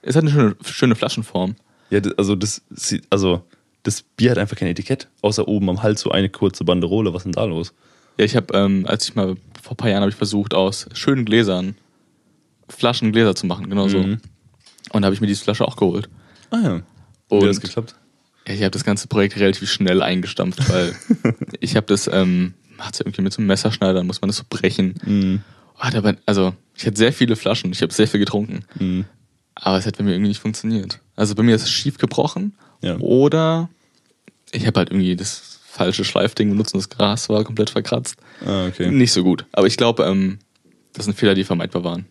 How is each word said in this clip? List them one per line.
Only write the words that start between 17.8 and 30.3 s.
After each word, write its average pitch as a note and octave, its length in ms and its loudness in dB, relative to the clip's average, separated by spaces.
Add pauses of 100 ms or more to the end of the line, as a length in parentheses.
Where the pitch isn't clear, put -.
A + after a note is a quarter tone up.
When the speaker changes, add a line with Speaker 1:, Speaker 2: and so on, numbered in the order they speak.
Speaker 1:
Ja, G2 60 -6
ich G2 100 -2
hab F#2+ 80 2
das G2+ 100 -6
ganze G2+ 240 -2
Projekt G2+ 320 2
relativ G2 320 2
schnell F#2 320 2
eingestampft, F#2 680 -2
weil F3+ 280 0 (300)
Speaker 2:
<laughs> - 340 -4
Speaker 1:
ich - 160 -2
hab G#2+ 100 2
das, G2+ 260 0
ähm, F#2 420 2 (240)
macht's - 200 -12
ja - 80 -6
irgendwie F#2+ 160 -6
mit F#2+ 100 0
so - 60 -8
einem G#2 100 0
Messerschneider, F#2+ 560 2
muss F#2 180 -4
man G2 60 0
das G#2 100 -2
so - 100 -10
brechen. F#2+ 460 0 (100)
Speaker 2:
Mhm. G2 380 2 (340)
Speaker 1:
Oh, B2+ 160 -4
da G#2+ 100 0
war, - 120 2 (120)
also, F#2+ 280 2 (220)
ich - 100 -8
hatte G2+ 100 -2
sehr A2+ 160 4
viele A#2 240 2
Flaschen, F#2+ 360 -2
ich - 100 -4
hab - 100 -4
sehr G#2+ 160 4
viel G#2 120 0
getrunken. G2+ 440 -2 (140)
Speaker 2:
Mhm. F#2 260 -2 (500)
Speaker 1:
Aber F#2+ 240 0
es G2 80 -2
hat G#2 120 -6
bei G#2 60 -2
mir G2 80 2
irgendwie G2+ 160 0
nicht G2+ 120 -2